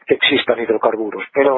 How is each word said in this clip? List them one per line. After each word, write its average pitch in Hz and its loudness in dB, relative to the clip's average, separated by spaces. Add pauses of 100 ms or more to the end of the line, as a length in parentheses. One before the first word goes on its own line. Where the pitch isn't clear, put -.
que - 0
existan 123 0
hidrocarburos. 110 -2 (100)
Pero 139 2